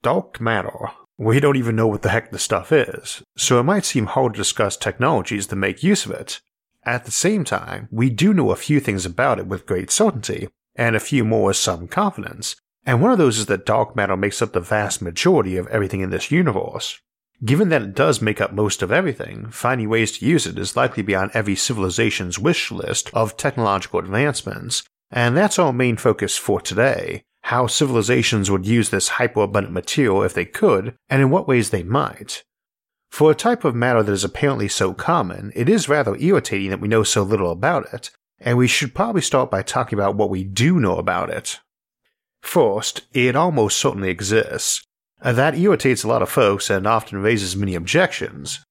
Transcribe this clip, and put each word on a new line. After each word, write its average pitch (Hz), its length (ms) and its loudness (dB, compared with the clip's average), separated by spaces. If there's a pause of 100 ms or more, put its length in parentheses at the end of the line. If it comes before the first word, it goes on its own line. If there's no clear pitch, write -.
Dark 175 360 -2
matter. 113 520 -4 (260)
We 113 220 2
don't 143 160 4
even 117 200 0
know 113 120 2
what 104 160 -2
the 113 60 2
heck 110 200 0
the 98 80 -10
stuff - 340 -2
is, - 520 0 (120)
so - 240 2
it 120 40 2
might 185 220 2
seem 117 200 0
hard 120 300 0
to - 20 -8
discuss 104 400 -2
technologies 113 720 -2
that - 80 -6
make 95 260 -2
use 190 240 2
of 95 60 -10
it. - 280 -10 (440)
At 120 220 -4
the 110 60 -10
same 196 320 0
time, 98 460 -6
we 117 220 2
do 175 240 4
know 127 160 2
a 85 40 2
few 147 240 0
things 98 240 -2
about 104 360 0
it 92 80 -8
with 92 180 -8
great 92 240 -4
certainty, 123 580 -2 (280)
and 117 200 0
a 107 40 2
few 123 260 0
more 110 200 2
with 98 120 2
some 87 300 -2
confidence, - 680 -4 (300)
and 127 160 4
one 202 80 6
of 254 80 4
those 127 220 4
is 104 80 -4
that 98 180 -2
dark 110 300 0
matter 98 200 0
makes 98 280 -2
up 107 100 -4
the 92 80 0
vast 104 400 -2
majority 95 560 2
of 90 120 -4
everything 98 320 -2
in 92 100 -4
this 92 180 -4
universe. 143 680 -2 (440)
Given 147 260 4
that 151 120 2
it 98 140 -8
does 147 260 2
make 107 180 0
up 98 140 0
most 101 280 0
of 92 100 -2
everything, 131 580 -4
finding 120 400 -2
ways 113 280 0
to - 80 -8
use 147 220 4
it 82 100 -8
is 95 200 -4
likely 120 260 0
beyond 95 300 0
every 101 220 0
civilization's 95 840 -2
wish 165 320 0
list - 420 -6
of 113 220 0
technological 101 640 -2
advancements, 117 840 -4 (280)
and 120 240 2
that's 196 240 2
our 151 140 2
main 120 240 0
focus 104 400 0
for 101 240 -2
today, 101 640 -2 (180)
how 120 260 0
civilizations 117 800 2
would 95 160 0
use 113 260 2
this - 180 -2
hyperabundant 101 640 0
material 101 500 0
if 98 100 -2
they 87 120 -2
could, 113 500 0 (140)
and 135 120 4
in 135 100 4
what 185 140 0
ways 123 260 2
they 92 120 -2
might. 113 600 -4 (680)
For 151 200 4
a 151 40 4
type 233 300 0
of 131 100 0
matter 120 280 2
that 104 100 0
is 95 100 -2
apparently 107 460 -2
so 92 240 0
common, 101 600 -2
it 117 140 0
is 190 220 2
rather 139 260 2
irritating 123 540 0
that 95 100 -4
we 104 80 -4
know 110 160 4
so 104 200 2
little 98 280 0
about 135 420 -2
it, - 160 -14 (300)
and 120 180 0
we 123 100 4
should - 280 -2
probably 202 260 0
start 127 300 0
by 95 120 -2
talking 120 360 -2
about 98 160 2
what 101 140 0
we 95 160 -4
do 120 340 2
know 95 160 2
about 90 340 -2
it. - 300 -8 (800)
First, 107 600 0 (100)
it 123 240 2
almost 139 420 2
certainly 98 320 -2
exists. 92 720 -2 (440)
That 127 320 2
irritates 165 460 2
a 107 60 -2
lot 117 120 2
of 90 80 0
folks 101 400 2
and 98 160 0
often 107 360 0
raises 101 340 0
many 98 200 -2
objections. 85 840 -2 (100)